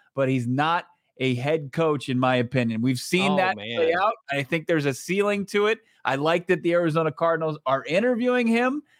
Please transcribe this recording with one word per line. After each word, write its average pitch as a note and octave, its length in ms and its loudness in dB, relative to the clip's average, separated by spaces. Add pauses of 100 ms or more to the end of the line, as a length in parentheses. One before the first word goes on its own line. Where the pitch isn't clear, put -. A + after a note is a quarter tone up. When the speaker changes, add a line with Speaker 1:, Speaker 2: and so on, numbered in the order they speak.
(160)
Speaker 1:
but C3+ 120 0
he's B2+ 200 0
not D#3 380 0 (320)
a B2+ 180 0
head C#3+ 360 -2
coach, D#3 360 0
in B2+ 100 0
my B2+ 180 2
opinion. A#2 460 0
We've B2+ 160 0
seen F#3+ 340 0
Speaker 2:
Oh, F#3+ 40 2
Speaker 1:
that F#3 200 0
Speaker 2:
man. G3+ 200 -8
Speaker 1:
play E3 180 2
out. G3+ 200 0 (180)
I C#3 100 -2
think D#3 240 -4
there's D#3 200 2
a C3+ 80 0
ceiling G3+ 520 -2
to G#3 200 0
it. A3 120 0 (260)
I B2+ 100 0
like E3 320 0
that E3+ 160 0
the E3+ 100 0
Arizona E3 400 2
Cardinals D#3+ 540 0
are C3 180 0
interviewing A#3+ 640 0
him. B3 360 0 (180)